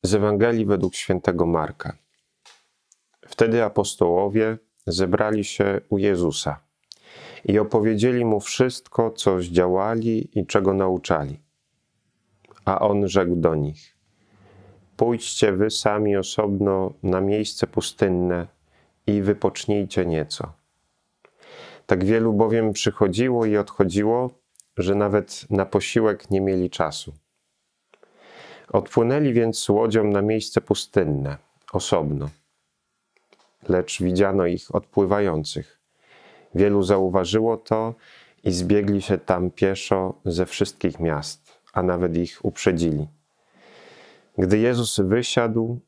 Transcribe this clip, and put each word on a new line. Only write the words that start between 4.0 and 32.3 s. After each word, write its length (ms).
zebrali 580
się 440
u 100
Jezusa 600
i 140
opowiedzieli 680
mu 160
wszystko, 680
co 300
zdziałali 1000
i 80
czego 280
nauczali. 680
A 160
on 280
rzekł 280
do 180
nich: 420
"Pójdźcie 560
wy 180
sami 460
osobno 760
na 180
miejsce 460
pustynne 800
i 160
wypocznijcie 840
nieco". 460
Tak 180
wielu 280
bowiem 400
przychodziło 760
i 100
odchodziło, 760
że 180
nawet 560
na 160
posiłek 640
nie 100
mieli 300
czasu. 420
Odpłynęli 600
więc 360
łodzią 360
na 180
miejsce 380
pustynne, 760
osobno. 560